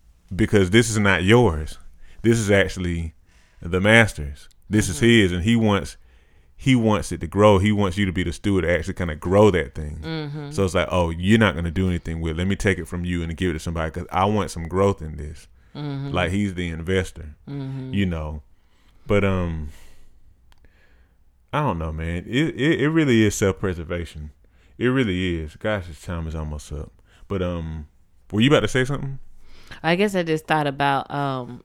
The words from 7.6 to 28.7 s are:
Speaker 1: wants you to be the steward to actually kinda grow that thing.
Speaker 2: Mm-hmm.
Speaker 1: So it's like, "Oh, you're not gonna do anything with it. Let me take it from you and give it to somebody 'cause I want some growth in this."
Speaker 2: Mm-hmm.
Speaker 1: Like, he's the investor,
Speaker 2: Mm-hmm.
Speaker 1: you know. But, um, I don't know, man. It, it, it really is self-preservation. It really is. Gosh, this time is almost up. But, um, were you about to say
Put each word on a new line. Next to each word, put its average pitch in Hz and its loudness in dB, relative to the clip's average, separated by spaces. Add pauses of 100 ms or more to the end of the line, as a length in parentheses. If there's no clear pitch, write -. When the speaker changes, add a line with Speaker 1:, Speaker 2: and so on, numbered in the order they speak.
Speaker 1:
wants 101 0
you 104 0
to 92 0
be 90 -2
the 85 -4
steward 95 -2
to 82 0
actually 87 -2
kinda 82 -6
grow 98 6
that 87 0
thing. 78 -10
Speaker 2:
Mm-hmm. 151 -8
Speaker 1:
So 120 -2
it's 87 -2
like, 87 0
"Oh, 87 0
you're 90 2
not 104 4
gonna 85 -4
do 92 0
anything 82 -4
with 82 -4
it. 78 -8
Let 90 -2
me 98 0
take 95 0
it 82 -8
from 87 -8
you 87 -2
and 82 -6
give 92 -2
it - 0
to 78 -6
somebody 82 -6
'cause 87 -10
I 92 2
want 104 0
some 82 -8
growth 95 2
in 78 -10
this." 73 -12 (280)
Speaker 2:
Mm-hmm. 143 -8
Speaker 1:
Like, 90 -2
he's 98 -2
the 87 -4
investor, 80 -4 (120)
Speaker 2:
Mm-hmm. 135 -10
Speaker 1:
you 98 0
know. 78 -6 (640)
But, 101 2
um, 85 -2 (1800)
I 143 -2
don't 110 -2
know, 80 -4
man. 82 -4
It, - 0
it, 143 2
it 143 2
really 143 4
is 104 2
self-preservation. 85 -4 (440)
It 117 0
really 92 0
is. 80 -10
Gosh, 104 -4
this 80 -16
time 82 -8
is 78 -8
almost 76 -10
up. 73 -10 (380)
But, 95 -4
um, 80 -6 (460)
were 101 2
you 127 6
about 143 6
to 107 0
say 131 0